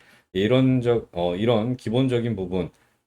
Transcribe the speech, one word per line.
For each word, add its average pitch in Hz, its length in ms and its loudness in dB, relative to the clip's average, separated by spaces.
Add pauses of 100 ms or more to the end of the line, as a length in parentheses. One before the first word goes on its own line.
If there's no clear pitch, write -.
(360)
예, 95 40 0
이런 127 420 2
적, 117 320 0
어, 87 220 -2
이런 113 420 0
기본적인 120 580 -2
부분, 90 340 -4 (380)